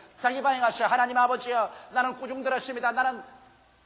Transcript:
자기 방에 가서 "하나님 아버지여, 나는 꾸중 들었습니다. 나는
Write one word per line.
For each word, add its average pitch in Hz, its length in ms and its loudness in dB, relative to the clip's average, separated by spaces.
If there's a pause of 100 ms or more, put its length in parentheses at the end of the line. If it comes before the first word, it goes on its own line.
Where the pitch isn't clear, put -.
(200)
자기 254 200 0
방에 262 200 0
가서 233 260 2
"하나님 247 300 2
아버지여, 247 540 2 (200)
나는 247 260 0
꾸중 262 280 -8
들었습니다. 247 480 -2
나는 254 300 -2 (640)